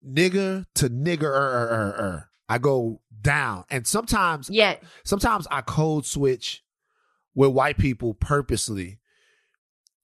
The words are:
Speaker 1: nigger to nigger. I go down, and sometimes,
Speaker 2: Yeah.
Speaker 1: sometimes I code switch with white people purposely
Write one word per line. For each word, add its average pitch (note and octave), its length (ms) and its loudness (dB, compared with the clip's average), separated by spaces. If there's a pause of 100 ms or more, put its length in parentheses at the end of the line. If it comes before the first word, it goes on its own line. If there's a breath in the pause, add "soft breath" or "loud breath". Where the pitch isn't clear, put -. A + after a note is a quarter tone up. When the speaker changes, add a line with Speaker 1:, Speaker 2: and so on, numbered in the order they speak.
Speaker 1:
nigger F#3 680 0
to C3+ 160 2
nigger. B2 1300 0 (240)
I A#2 100 2
go B2 420 0 (220)
down, C3 480 0
and B2+ 160 -4
sometimes, F#3+ 640 0
Speaker 2:
Yeah. G3+ 260 4 (280 loud breath)
Speaker 1:
sometimes G3+ 460 0
I C#3+ 120 -4
code D#3 420 0
switch - 580 -2 (720)
with C3 180 6
white C3+ 260 2
people B2 340 0
purposely G#2+ 880 -2 (1040)